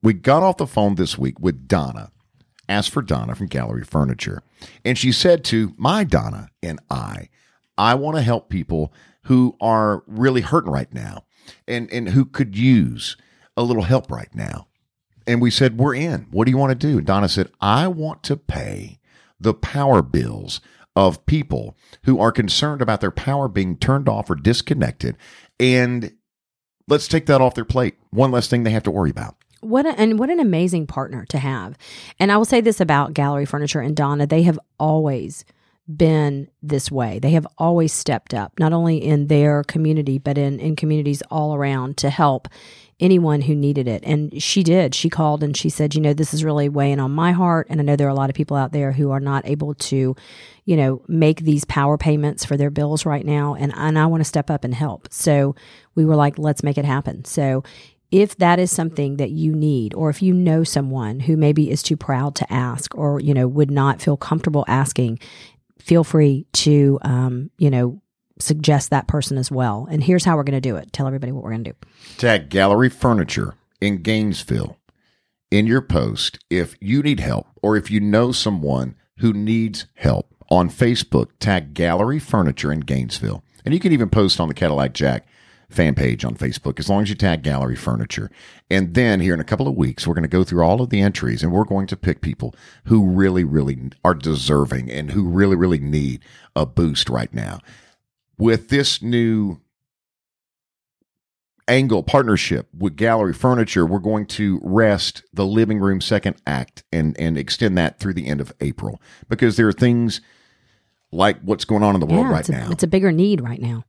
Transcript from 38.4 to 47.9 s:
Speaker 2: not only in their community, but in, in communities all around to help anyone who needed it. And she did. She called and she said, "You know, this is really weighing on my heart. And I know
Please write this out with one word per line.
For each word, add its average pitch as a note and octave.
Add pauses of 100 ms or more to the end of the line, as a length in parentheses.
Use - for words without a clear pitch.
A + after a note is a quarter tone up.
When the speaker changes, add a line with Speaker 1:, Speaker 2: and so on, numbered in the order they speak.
Speaker 2:
not D#3
only E3
in D3
their D3
community, D3+
but C#3+
in, C#3
in D#3
communities D3
all D3+
around C#3
to C#3
help C#3 (500)
anyone E3+
who C#3+
needed C#3+
it. A2
And D3+
she -
did. E3+
She -
called D3+
and C#3+
she -
said, D3+
"You D#3
know, D3+
this D3
is D#3
really D3
weighing C#3+
on C3+
my E3
heart. F3
And D#3
I D3
know C#3+